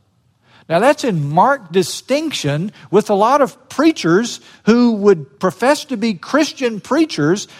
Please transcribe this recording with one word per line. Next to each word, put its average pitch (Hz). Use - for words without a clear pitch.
Now, 160
that's 277
in 165
marked 196
distinction 190
with 208
a 214
lot 240
of -
preachers 240
who 240
would 196
profess 240
to 247
be 220
Christian 247
preachers 208